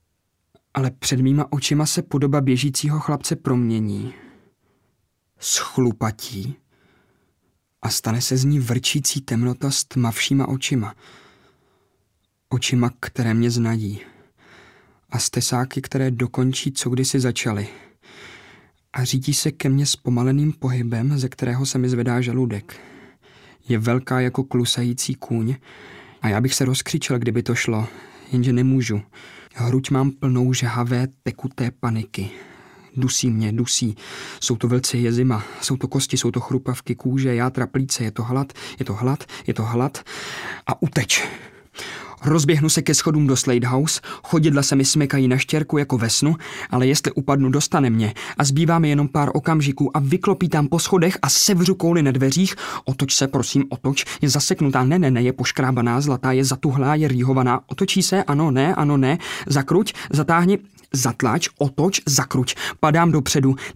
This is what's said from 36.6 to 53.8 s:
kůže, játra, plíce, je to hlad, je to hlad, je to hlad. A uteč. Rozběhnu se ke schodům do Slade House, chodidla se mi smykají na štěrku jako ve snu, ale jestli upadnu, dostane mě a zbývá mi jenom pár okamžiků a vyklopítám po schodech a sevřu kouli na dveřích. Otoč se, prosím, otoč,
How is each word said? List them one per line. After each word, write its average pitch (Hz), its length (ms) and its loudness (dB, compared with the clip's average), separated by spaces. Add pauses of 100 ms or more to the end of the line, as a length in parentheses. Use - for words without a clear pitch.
kůže, 131 400 0
játra, 120 320 -2
plíce, 131 380 -2
je 110 60 -2
to 117 120 -6
hlad, 131 300 -2 (260)
je 131 60 -6
to 101 100 -4
hlad, 123 300 -2 (220)
je 117 80 -2
to 113 100 -2
hlad. 120 400 -2 (600)
A - 160 -4
uteč. - 460 -2 (960)
Rozběhnu 151 440 4
se 156 140 2
ke 147 120 2
schodům 151 320 2
do 131 100 4
Slade 123 320 2
House, 135 320 0 (240)
chodidla 156 380 2
se 139 140 0
mi 135 80 4
smykají 139 440 2
na 127 100 2
štěrku 151 400 0
jako 139 200 0
ve 110 120 0
snu, 156 260 2 (340)
ale 127 160 2
jestli 147 260 2
upadnu, 139 380 2
dostane 143 400 2
mě 110 240 2 (240)
a 143 60 2
zbývá 160 340 4
mi 156 100 4
jenom 147 200 2
pár 143 260 0
okamžiků 147 640 0
a 151 40 2
vyklopítám 165 680 2
po 170 100 0
schodech 180 440 2
a 139 60 0
sevřu 185 460 4
kouli 170 280 4
na 139 80 4
dveřích. 135 460 2 (280)
Otoč 135 300 -2
se, 139 140 2
prosím, 135 420 0
otoč, 131 340 -2 (160)